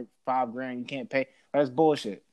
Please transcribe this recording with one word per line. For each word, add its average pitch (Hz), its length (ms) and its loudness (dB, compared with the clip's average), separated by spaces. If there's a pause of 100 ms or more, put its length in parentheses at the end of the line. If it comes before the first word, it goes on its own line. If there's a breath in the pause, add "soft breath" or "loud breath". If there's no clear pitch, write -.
(260)
five 127 260 -2
grand 123 280 -8
you 120 60 -8
can't 127 240 -8
pay. 135 180 0 (260)
That's 139 160 4
bullshit. 139 640 2